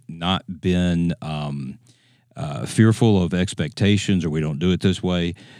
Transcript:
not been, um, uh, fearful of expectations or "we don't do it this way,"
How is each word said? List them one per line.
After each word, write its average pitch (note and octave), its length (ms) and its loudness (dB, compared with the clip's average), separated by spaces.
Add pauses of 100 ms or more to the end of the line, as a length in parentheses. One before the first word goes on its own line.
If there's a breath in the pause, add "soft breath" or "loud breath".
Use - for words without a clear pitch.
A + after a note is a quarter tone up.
not E2+ 380 -4 (160)
been, F2 600 0
um, D2 600 -8 (560 soft breath)
uh, C#2+ 280 -8
fearful A2 560 4
of F2 140 0
expectations F#2 880 0
or E2 60 -2
"we D#2 100 -2
don't D#2 200 -4
do F2+ 100 2
it F2 100 0
this F#2+ 220 0
way," F2 320 -2 (240 loud breath)